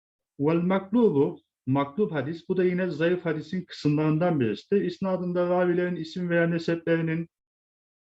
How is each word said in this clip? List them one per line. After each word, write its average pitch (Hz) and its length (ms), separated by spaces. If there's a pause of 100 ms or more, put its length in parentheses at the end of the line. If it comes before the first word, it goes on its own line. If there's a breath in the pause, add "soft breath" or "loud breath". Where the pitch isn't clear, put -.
(400)
Vel 151 160
maklubu, 185 840 (260)
maklub 139 460
hadis, 151 380
bu 185 80
da 185 60
yine 180 260
zayıf 170 360
hadisin 160 400
kısımlarından 156 760
birisidir. 120 420
İsnadında 180 680
ravilerin 180 460
isim 175 340
veya 170 180
neseplerinin, 165 840 (760)